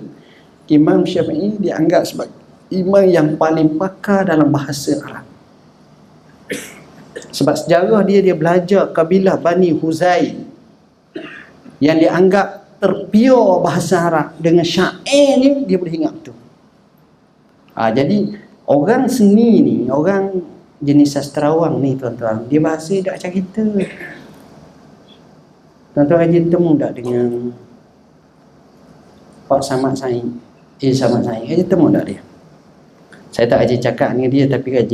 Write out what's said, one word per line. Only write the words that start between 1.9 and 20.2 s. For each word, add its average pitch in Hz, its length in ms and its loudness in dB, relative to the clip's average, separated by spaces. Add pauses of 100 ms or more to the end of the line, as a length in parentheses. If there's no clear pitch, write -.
sebagai - 320 -10 (320)
imam 190 400 2
yang 165 200 4 (120)
paling 156 400 0
pakar 190 480 -2
dalam 156 240 2
bahasa 143 480 -4
Arab. - 240 -16 (2000)
Sebab 143 240 -2
sejarah 190 480 2
dia, 196 160 4
dia 185 160 2
belajar 175 560 0
kabilah 170 480 2
Bani 175 320 2
Huzai 160 640 0 (1500)
yang 160 160 2
dianggap 180 800 0
terpior 214 800 2
bahasa 170 460 0
Arab. 160 200 0 (120)
Dengan 165 260 2
syair 269 720 2
ni, 269 280 2
dia 185 100 0
boleh 175 160 -8
ingat 160 220 -4
betul. - 240 -20 (1400)
Ha, 113 160 -2
jadi, 160 480 -2 (320)
orang 220 400 2
seni 208 500 4
ni, 127 160 2 (140)
orang 190 500 -2 (380)